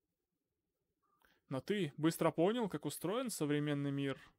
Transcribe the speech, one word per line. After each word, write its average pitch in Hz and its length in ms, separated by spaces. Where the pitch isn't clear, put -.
Но 131 120
ты 190 340
быстро 160 360
понял, 208 380
как - 160
устроен 214 440
современный 147 640
мир. 139 280